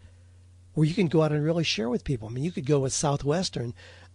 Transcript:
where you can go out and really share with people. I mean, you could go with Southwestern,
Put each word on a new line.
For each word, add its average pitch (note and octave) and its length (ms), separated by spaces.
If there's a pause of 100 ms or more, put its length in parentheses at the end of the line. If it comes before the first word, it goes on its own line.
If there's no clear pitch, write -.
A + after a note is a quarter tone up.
(760)
where D3+ 120
you D#3+ 80
can F#3+ 120
go D#3 160
out D3+ 100
and D3 120
really E3 200
share G#3+ 240
with A#3+ 160
people. A2 240
I A2+ 40
mean, C3 120
you F3+ 60
could D#3+ 160
go D3 140
with C3+ 120
Southwestern, C#3+ 840 (400)